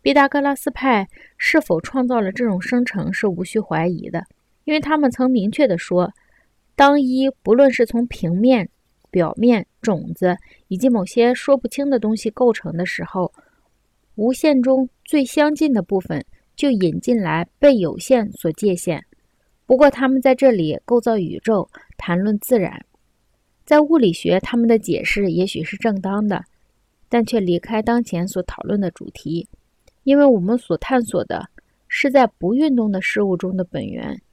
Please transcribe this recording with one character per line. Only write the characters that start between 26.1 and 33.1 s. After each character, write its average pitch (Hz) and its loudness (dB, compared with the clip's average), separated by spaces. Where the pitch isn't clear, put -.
的， 202 -4
但 233 0
却 226 -2
离 180 0
开 220 -6
当 240 0
前 180 -4
所 185 -6
讨 - -12
论 202 -2
的 185 -2
主 - -16
题， 170 -8
因 277 4
为 285 6
我 247 6
们 196 -2
所 208 -4
探 254 -2
索 - -4
的 - -8
是 - -2
在 254 4
不 180 -4
运 285 0
动 220 0
的 190 -4
事 - -4